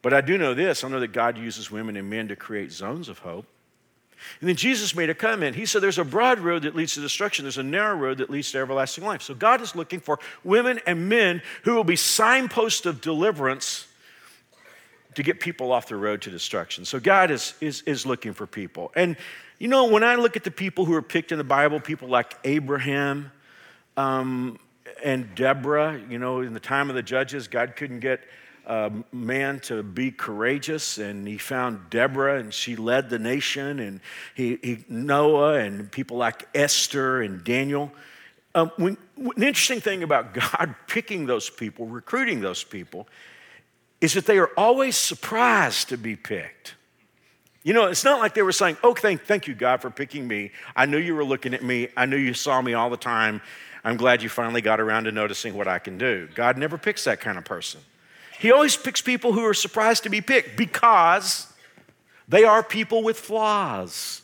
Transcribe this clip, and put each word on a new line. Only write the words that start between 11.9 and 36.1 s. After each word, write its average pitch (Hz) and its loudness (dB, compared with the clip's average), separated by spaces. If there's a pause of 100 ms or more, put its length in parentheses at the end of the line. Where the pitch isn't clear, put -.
signposts 226 2
of 160 -4
deliverance 151 -2 (1300)
to 147 -6
get 165 0
people 127 -4
off 120 0
the 110 -8
road 104 -4
to 104 -12
destruction. 87 -8
So 131 -6
God 185 4
is, - -4
is, 151 -6
is 135 -4
looking 123 -4
for 98 -10
people. 87 -10
And, 175 0 (420)
you 233 -6
know, 262 6
when 220 6
I 240 6
look 233 2
at - -6
the 185 -4
people 185 -2
who 165 2
are 156 0
picked 165 -2
in 160 -2
the 147 -4
Bible, 143 2
people 139 -10
like 123 0 (100)
Abraham, 139 -2 (640)
um, 131 -2 (460)
and 127 -2
Deborah, 139 0
you 120 -8
know, 127 -2
in 123 -6
the 113 -8
time 139 0
of 131 -4
the 127 -2
judges, 131 -4
God 123 -2
couldn't 127 -10
get 127 -2 (460)
a 107 -2 (200)
man 131 -4
to 110 -6
be 113 -4
courageous, 131 -4
and 101 -8
he 104 -8
found 117 -4
Deborah, 135 2
and 107 -10
she 120 -6
led 117 0
the 120 -2
nation, 139 -4
and 98 -10 (340)
he, 123 -2
he, 120 -8
Noah, 147 4
and 101 -4
people 131 -8